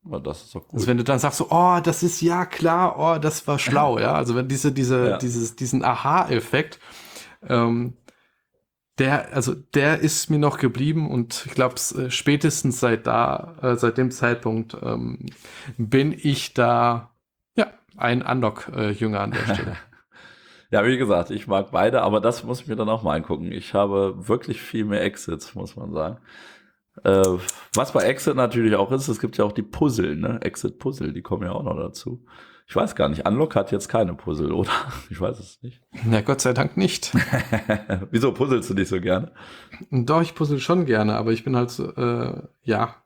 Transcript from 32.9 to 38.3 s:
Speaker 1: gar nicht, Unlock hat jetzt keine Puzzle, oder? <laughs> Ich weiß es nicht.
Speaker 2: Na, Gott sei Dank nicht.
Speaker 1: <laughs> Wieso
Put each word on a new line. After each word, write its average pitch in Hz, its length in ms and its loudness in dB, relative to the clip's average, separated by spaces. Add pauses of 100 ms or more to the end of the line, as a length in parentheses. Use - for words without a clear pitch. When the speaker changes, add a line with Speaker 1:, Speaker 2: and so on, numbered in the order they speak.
Speaker 1:
gar 71 120 2
nicht, 80 160 -4
Unlock 127 300 2
hat - 160 0
jetzt - 180 -4
keine 95 260 0
Puzzle, 76 360 -4
oder? 85 220 0 (180)
<laughs> - 200 -14
Ich - 100 -12
weiß 95 180 -2
es - 240 -20
nicht. 123 180 -16 (240)
Speaker 2:
Na, 113 180 4
Gott - 180 0
sei 127 140 2
Dank - 220 0
nicht. - 360 0 (480)
Speaker 1:
<laughs> 98 500 -4
Wieso 120 220 4